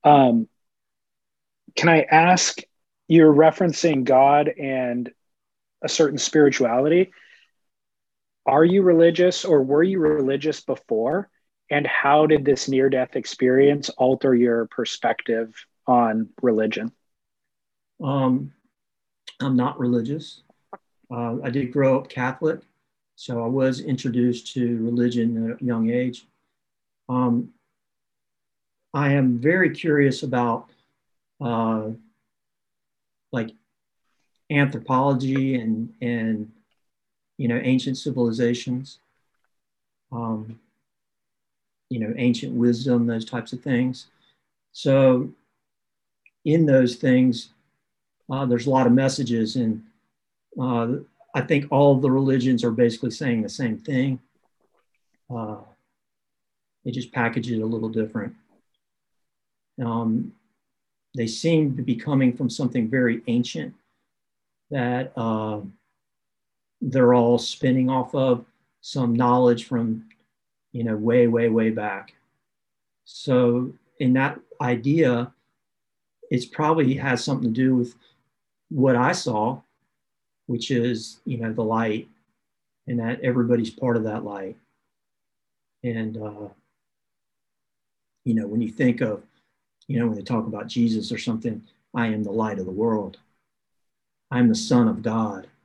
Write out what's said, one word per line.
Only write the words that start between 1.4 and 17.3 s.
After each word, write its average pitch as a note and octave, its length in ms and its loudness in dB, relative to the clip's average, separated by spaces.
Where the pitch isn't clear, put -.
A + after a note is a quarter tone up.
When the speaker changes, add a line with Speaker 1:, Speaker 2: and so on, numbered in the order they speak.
Speaker 1:
can D#3+ 120 0
I D#3+ 140 6
ask, E3+ 600 4
you're D#3+ 260 10
referencing D#3 720 4
God C#3 460 4
and B2+ 640 -6
a - 60 -6
certain D3 300 0
spirituality. C#3+ 960 2
Are C#3+ 200 6
you F#3+ 160 4
religious, F3 640 4
or D#3 160 4
were C#3+ 220 2
you F#3+ 160 0
religious D3 640 0
before? C3 680 -4
And D3 180 -2
how D3+ 380 2
did D3+ 180 4
this C3+ 240 0
near-death C3 480 0
experience C3+ 760 2
alter C3 460 2
your A#2 300 2
perspective A2+ 880 -4
on A2+ 420 2
religion? A2 500 0